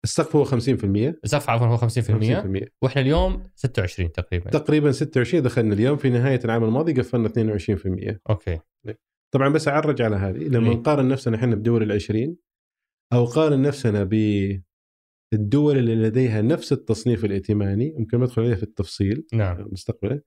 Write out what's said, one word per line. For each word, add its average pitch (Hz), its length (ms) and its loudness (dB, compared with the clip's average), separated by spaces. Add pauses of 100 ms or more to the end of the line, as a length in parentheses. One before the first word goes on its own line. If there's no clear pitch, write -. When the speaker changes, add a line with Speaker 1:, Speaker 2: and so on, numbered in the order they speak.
Speaker 1:
السقف 156 320 -2
هو 143 80 4
خمسين 120 320 0
في - 80 -6
المية. 104 400 0
Speaker 2:
السقف - 260 -2
عفوا 117 160 2
هو 117 100 4
خمسين 117 260 0
في 107 80 -4
المية. 107 180 2
Speaker 1:
خمسين 165 120 2
في 147 60 -6
المية. 95 260 -4 (100)
Speaker 2:
وإحنا 131 200 0
اليوم 175 520 0
ستة - 260 -2
وعشرين 87 320 -4
تقريبا. 90 380 -6
Speaker 1:
تقريبا 147 420 2
ستة 135 260 -2
وعشرين، 139 240 2
دخلنا 117 320 2
اليوم 127 220 2
في 135 140 0
نهاية 123 340 2
العام 113 200 0
الماضي 143 280 0
قفلنا 120 340 0
اثنين 110 240 0
وعشرين 101 280 -2
في - 80 -8
المية. 95 340 -4 (100)
Speaker 2:
أوكي. 90 300 -2 (680)
Speaker 1:
طبعا 135 180 2
بس 151 200 2
أعرج 143 340 0
على 107 140 0
هذه، 95 220 -2 (100)
لما 117 220 2
Speaker 2:
إيه. 117 60 2
Speaker 1:
نقارن 139 320 2
نفسنا 127 280 -2
إحنا 117 180 0
بدول 110 280 0
العشرين، 107 540 -2 (760)
أو 123 120 4
قارن 147 380 2
نفسنا 110 420 0
بالدول 107 1700 -2
اللي 117 160 2
لديها 110 480 2
نفس 147 300 0
التصنيف 113 520 0
الائتماني، 104 720 0
يمكن 120 220 0
ندخل 123 220 0
عليها 117 140 0
في 92 60 -4
التفصيل 104 680 -4
Speaker 2:
نعم. 101 400 -2
Speaker 1:
مستقبلا. 113 540 -6